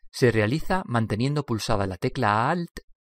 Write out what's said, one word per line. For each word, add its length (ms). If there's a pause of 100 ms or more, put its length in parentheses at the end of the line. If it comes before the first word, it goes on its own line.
(120)
se 180
realiza 560
manteniendo 580
pulsada 440
la 80
tecla 520
Alt 300 (300)